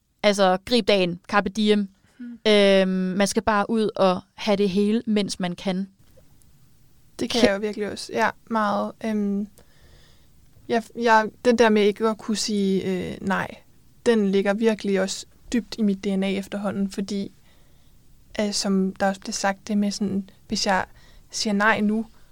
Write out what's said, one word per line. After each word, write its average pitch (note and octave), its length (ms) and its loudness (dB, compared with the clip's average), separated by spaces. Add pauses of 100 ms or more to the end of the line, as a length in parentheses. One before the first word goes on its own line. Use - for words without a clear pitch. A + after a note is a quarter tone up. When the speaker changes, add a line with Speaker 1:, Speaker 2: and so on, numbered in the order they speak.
(240)
Speaker 1:
Altså, G3 420 4
grib A#3+ 220 2
dagen, F#3 400 2
carpe G3+ 220 0
diem. G#3 400 2 (300)
Speaker 2:
Mm. A#3+ 200 -16 (120)
Speaker 1:
Øhm, F#3+ 680 4
man G3+ 100 2
skal G3 160 -2
bare G#3 260 0
ud A3 260 0
og F#3 260 2 (120)
have G3+ 240 0
det G3+ 120 2
hele, G#3 360 2
mens G#3 340 -2
man F3 160 -4
kan. F#3+ 320 -4 (1300)
Speaker 2:
Det A#3 100 -6
kan A#3+ 120 -2
Speaker 1:
Kan A3+ 80 4
Speaker 2:
jeg G3 60 0
jo G3+ 60 -6
virkelig G#3 300 -6
også. - 220 -12
Ja, A3+ 160 0 (200)
meget. G#3 420 -2 (140)
Øhm, G#3 420 -2 (1200)
jeg, A#3 160 0 (120)
jeg, A3 340 4 (160)
den A#3+ 120 6
der A#3 120 6
med G#3+ 140 4
ikke G#3 260 0
at G#3+ 80 -2
kunne G#3+ 200 -6
sige, G3 460 0
øh, F3+ 380 -6
nej, F#3+ 260 -2 (580)
den A3 260 2
ligger G3 220 2
virkelig G3+ 480 0
også F#3+ 240 -6 (280)
dybt A#3 240 -4
i A#3 40 -8
mit G3 220 0
D G#3+ 40 -6 (100)
N F#3+ 60 0
A G3 80 -2
efterhånden, G3 600 -4
fordi, G3 400 -6 (1080)
øh, G#3 140 -2
som F#3+ 460 0
der G3 80 0
også G3 140 -4
blev A3+ 120 -8
sagt, G3 340 -4
det G#3 100 0
med G3+ 140 0
sådan, G3 380 -4 (180)
hvis - 200 -4
jeg F#3+ 180 0 (460)
siger - 220 -4
nej G#3 280 2
nu, G#3+ 240 -2 (260)